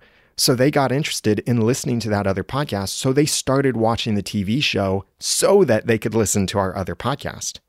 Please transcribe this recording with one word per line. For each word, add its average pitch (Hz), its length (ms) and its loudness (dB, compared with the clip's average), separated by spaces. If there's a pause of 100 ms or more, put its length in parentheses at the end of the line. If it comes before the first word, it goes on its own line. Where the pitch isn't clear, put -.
(380)
So - 160 2
they 127 160 2
got 139 220 2
interested 117 480 0
in 120 220 0
listening 120 400 0
to 110 80 -4
that 101 180 0
other 95 160 0
podcast. 101 460 -4
So - 220 -2
they 143 140 2
started 135 500 0
watching 113 380 0
the 101 80 0
T 101 220 -4
V 110 180 0
show 98 440 0 (140)
so 196 440 2
that 110 240 2
they 113 100 4
could 107 160 -4
listen 104 340 2
to 101 120 0
our 95 160 0
other 92 200 -4
podcast. - 640 -8 (120)